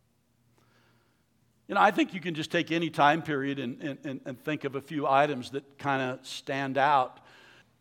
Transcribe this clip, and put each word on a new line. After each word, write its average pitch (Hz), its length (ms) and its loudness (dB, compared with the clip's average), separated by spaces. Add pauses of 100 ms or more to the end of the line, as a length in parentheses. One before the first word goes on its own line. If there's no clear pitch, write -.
(1700)
You - 80 -4
know, 196 60 4
I 202 100 8
think 285 240 0
you 185 40 -8
can 165 140 -6
just 151 160 -6
take 165 220 0
any 165 180 0
time 156 320 4
period 139 380 -4
and, 127 200 -6
and, 139 240 -8
and, 135 220 -8
and 131 180 -12
think 151 200 -6
of 135 120 -6
a 135 60 -6
few 151 260 -6
items 135 440 2
that - 260 -10
kinda 135 460 -2
stand 135 560 -4
out. 135 400 4 (600)